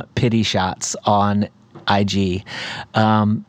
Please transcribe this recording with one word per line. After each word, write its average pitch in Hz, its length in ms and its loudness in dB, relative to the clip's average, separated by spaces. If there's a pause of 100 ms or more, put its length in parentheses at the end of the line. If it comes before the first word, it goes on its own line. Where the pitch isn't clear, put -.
(140)
Pity 113 300 2
Shots - 520 -4 (100)
on 104 440 2 (380)
I 101 160 2
G. 95 420 -2 (480)
Um, 110 560 2